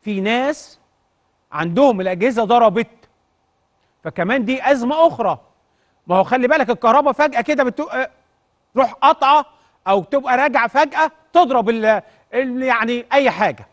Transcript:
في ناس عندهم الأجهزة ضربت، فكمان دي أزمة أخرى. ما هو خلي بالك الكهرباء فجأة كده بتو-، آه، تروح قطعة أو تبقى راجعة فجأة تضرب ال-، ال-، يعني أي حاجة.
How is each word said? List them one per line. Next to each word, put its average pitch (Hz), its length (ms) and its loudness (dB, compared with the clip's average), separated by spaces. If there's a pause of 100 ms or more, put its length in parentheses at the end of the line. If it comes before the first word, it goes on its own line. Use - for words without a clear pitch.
في 202 200 -6
ناس 247 580 -4 (720)
عندهم 185 480 0
الأجهزة 202 440 -2
ضربت، 226 640 0 (960)
فكمان 196 400 -4
دي 254 260 -2
أزمة 285 360 0
أخرى. 196 320 -2 (680)
ما 175 100 0
هو 190 80 4
خلي 247 240 0
بالك 277 220 0
الكهرباء 254 420 2
فجأة 285 280 0
كده 277 240 0
بتو-، - 300 -6
آه، 254 160 -6 (640)
تروح 254 180 0
قطعة 285 540 2 (420)
أو 196 160 2
تبقى 262 320 -2
راجعة 254 320 0
فجأة 311 420 0 (220)
تضرب 247 360 2
ال-، 220 340 0 (320)
ال-، 254 280 -4
يعني 240 500 -2
أي 277 180 2
حاجة. 165 420 -4